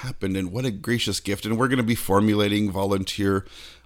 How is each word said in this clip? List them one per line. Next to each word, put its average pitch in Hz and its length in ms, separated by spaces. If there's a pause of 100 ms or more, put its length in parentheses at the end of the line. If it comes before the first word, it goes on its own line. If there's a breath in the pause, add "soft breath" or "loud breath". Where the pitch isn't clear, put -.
happened. 101 320
And 92 160
what 127 140
a 127 40
gracious 107 500
gift. 101 260
And 110 120
we're 127 100
gonna 127 140
be 117 120
formulating 104 760
volunteer 98 760 (400 loud breath)